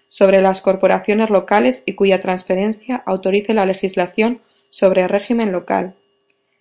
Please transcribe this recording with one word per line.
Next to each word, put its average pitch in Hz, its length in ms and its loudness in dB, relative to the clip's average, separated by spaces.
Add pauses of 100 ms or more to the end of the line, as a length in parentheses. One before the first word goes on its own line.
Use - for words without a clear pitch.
sobre 190 360 4
las 190 180 2
corporaciones 190 680 0
locales 208 580 0
y 196 80 -6
cuya 190 260 2
transferencia 190 840 -4
autorice 190 480 -2
la 208 140 0
legislación 190 760 -2 (300)
sobre 185 380 2
régimen 208 420 -2
local. 185 460 -4 (640)